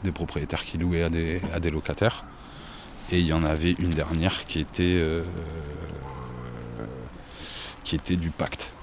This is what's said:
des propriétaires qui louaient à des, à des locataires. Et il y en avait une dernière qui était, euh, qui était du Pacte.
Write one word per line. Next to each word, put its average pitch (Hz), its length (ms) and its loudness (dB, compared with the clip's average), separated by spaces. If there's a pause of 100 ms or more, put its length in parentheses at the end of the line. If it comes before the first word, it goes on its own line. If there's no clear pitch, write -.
des 92 60 4
propriétaires 78 540 -2
qui - 140 -4
louaient 85 240 4
à 82 80 4
des, 82 300 2 (120)
à 85 80 0
des 82 100 2
locataires. 78 540 2 (880)
Et 90 80 8
il 87 60 8
y 78 80 4
en 80 100 6
avait 78 280 4
une 87 180 2
dernière 80 560 2
qui - 140 -2
était, 90 360 4
euh, 82 260 4 (2500)
qui 80 120 0
était 90 200 2
du 82 140 0
Pacte. - 420 -4 (100)